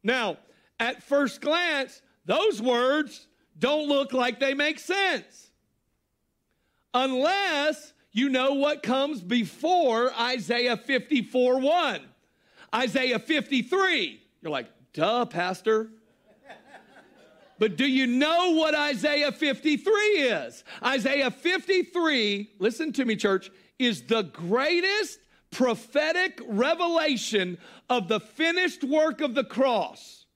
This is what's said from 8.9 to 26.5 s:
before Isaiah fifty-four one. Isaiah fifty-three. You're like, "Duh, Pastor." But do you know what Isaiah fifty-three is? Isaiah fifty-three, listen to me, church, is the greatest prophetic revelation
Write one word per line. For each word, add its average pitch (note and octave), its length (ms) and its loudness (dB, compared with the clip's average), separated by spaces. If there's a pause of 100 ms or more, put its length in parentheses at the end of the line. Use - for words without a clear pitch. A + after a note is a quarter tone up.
before B3 920 2
Isaiah A#3+ 640 -2
fifty-four B3+ 840 0
one. C4+ 440 0 (720)
Isaiah B3+ 440 0
fifty-three. C#4 1040 0 (220)
You're D#3 100 -8
like, B2 160 -6 (240)
"Duh, A3 320 0
Pastor." F#3 680 -2 (1700)
But G#3 180 0
do C4+ 100 0
you C4 200 2
know D#4 440 2
what D#4 240 2
Isaiah D4 580 0
fifty-three F#4+ 840 0
is? E3 460 -2 (200)
Isaiah C4 460 0
fifty-three, D#4+ 1300 -2
listen B3 340 -2
to C4 140 0
me, A3 100 0
church, G3 340 0 (280)
is A3 240 0
the A3 220 -2
greatest D#4+ 960 -2 (320)
prophetic D4+ 960 -2
revelation C4 1120 0 (320)